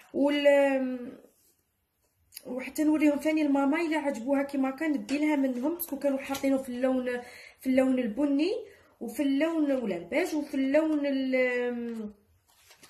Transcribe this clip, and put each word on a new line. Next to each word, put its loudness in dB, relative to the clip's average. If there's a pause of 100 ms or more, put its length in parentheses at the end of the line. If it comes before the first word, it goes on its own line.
(140)
وال-، 2 (1300)
وحتى -4
نوريهم 4
ثاني 0
لماما 2
الا 0
عجبوها -2
كيما -2
هكا -4
ندي -2
لها 2
منهم، 0
باسكو -8
كانوا 0
حاطينه -2
في -4
اللون، -2 (540)
في -10
اللون 4
البني 0 (480)
وفي -4
اللون 2
ولا -2
البيج -2
وفي -4
اللون 2
ال-، -2 (800)